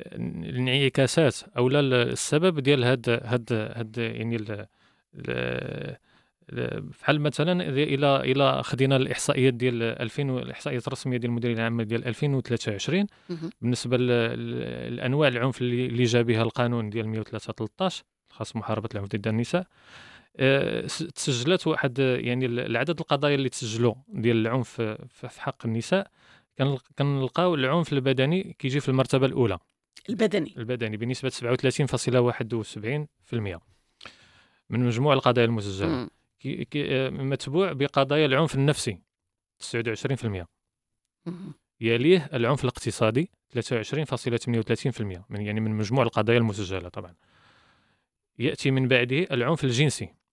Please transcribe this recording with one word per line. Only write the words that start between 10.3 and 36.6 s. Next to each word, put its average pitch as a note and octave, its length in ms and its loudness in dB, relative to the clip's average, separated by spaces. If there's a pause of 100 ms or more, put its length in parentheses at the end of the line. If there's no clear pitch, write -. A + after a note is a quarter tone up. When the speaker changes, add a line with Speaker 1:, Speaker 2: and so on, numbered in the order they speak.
Speaker 1:
و-، B2+ 80 -2
الإحصائيات B2 480 -6
الرسمية C3 300 -4
ديال A#2+ 140 -2
المديرية A#2+ 240 0
العامة A#2 280 0
ديال A2 220 -2
ألفين C#3 300 -2
وثلاثة A#2 380 -2
وعشرين، E3+ 340 0 (240)
Speaker 2:
مهم. E3 200 -8 (100)
Speaker 1:
بالنسبة B2 360 0
ل-، B2 100 4
ل-، A#2+ 920 -2
لأنواع C#3 320 2
العنف B2 320 0
اللي، B2 260 0
اللي B2 180 2
جا A#2+ 180 4
بها A2+ 200 2
القانون A#2 480 0
ديال A2 180 -4
مية A2 120 -4
وثلاثة G#2+ 320 -10
تلتاش، - 500 -4 (280)
الخاص - 260 -10
محاربة G#2+ 380 -4
العنف G2+ 140 -6
ضد G#2+ 200 -4
النساء، A#2+ 380 0 (720)
آه، C3+ 500 2
س-، - 160 -8
تسجلت D3 640 -2
واحد، C#3 320 -2
يعني، B2+ 480 0
ال-، A#2+ 140 -2
العدد B2+ 400 -2
القضايا C#3+ 340 2
اللي C3+ 140 0
تسجلوا A2+ 460 0 (140)
ديال A#2 280 2
العنف A2+ 320 0
في، A#2 600 -8
في - 140 -18
حق - 240 -8
النساء، A#2 440 0 (480)
كنل-، C3+ 220 0 (180)
كنلقاو C#3+ 560 2
العنف D3 380 2
البدني C#3 640 2
كيجي C#3 220 -2
في - 80 -4
المرتبة C3 380 4
الأولى. A2+ 320 2 (500)
Speaker 2:
البدني. G3+ 480 0
Speaker 1:
البدني A2+ 400 -4
بنسبة B2 320 -4
سبعة A#2+ 240 -2
وثلاثين C3+ 340 2
فاصلة B2 340 2
واحد A#2+ 340 0
وسبعين A#2 540 -6 (160)
في - 80 -12
المية G2+ 280 -4 (1120)
من A2+ 100 0
مجموع B2 340 2
القضايا A#2+ 320 4
المسجلة. G2+ 420 -2
Speaker 2:
مم. B2+ 220 -4 (300)
Speaker 1:
كي، C3+ 240 -8